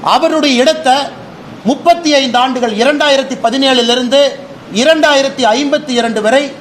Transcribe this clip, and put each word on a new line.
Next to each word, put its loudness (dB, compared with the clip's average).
அவருடைய 2
இடத்தை 2
முப்பத்தி 0
ஐந்து -2
ஆண்டுகள், -2
இரண்டாயிரத்தி 0
பதினேழுல 0
இருந்து 2
இரண்டாயிரத்தி 2
ஐம்பத்தி -2
இரண்டு -2
வரை 4